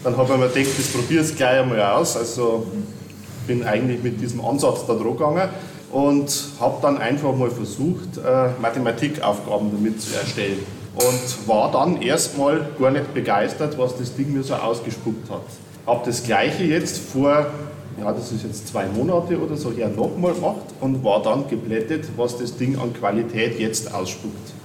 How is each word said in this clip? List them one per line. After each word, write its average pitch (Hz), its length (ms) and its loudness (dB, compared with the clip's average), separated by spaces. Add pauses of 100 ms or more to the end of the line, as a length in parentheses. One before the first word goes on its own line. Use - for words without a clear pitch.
Dann 123 140 2
hab 127 120 4
ich 135 80 4
mir 127 120 4
gedacht, 135 280 2
das 139 120 0
probier's 147 460 2
gleich 131 260 4
einmal 120 200 2
aus. 123 340 4
Also 117 520 0 (800)
bin 120 160 0
eigentlich 120 400 0
mit 113 180 -2
diesem 123 200 -4
Ansatz 135 440 2
da - 80 2
dran 110 200 0
gegangen 170 360 2 (420)
und 143 540 2 (140)
hab 127 240 0
dann 143 160 4
einfach 135 360 0
mal 123 140 2
versucht, 120 680 -4
äh, 127 320 4 (120)
Mathematikaufgaben 104 1080 0
damit 107 280 0
zu - 140 -6
erstellen. 101 460 -2 (340)
Und 123 540 2
war 110 240 4
dann 147 320 2
erstmal 147 640 2 (120)
gar 131 120 6
nicht 139 240 0
begeistert, 120 640 0
was 127 180 0
das 123 160 -4
Ding 139 180 -2
mir 135 120 0
so 131 100 -2
ausgespuckt 113 760 -4
hat. 87 100 -6 (460)
Hab 120 160 2
das - 180 -2
Gleiche 120 440 2
jetzt 160 340 0
vor, 143 480 4 (520)
ja, 104 140 0
das - 180 -6
ist 104 120 -4
jetzt 101 240 -8
zwei 98 180 -2
Monate 170 540 0
oder 151 160 -2
so 123 160 -4
her, 113 180 -2
nochmal 175 460 0
gemacht - 260 -2 (200)
und 131 220 0
war 104 200 4
dann 127 260 2
geplättet, 110 560 -2 (100)
was 120 220 0
das 120 200 -6
Ding 127 200 0
an 117 160 -2
Qualität 110 680 0
jetzt 110 320 -2
ausspuckt. - 600 -8 (120)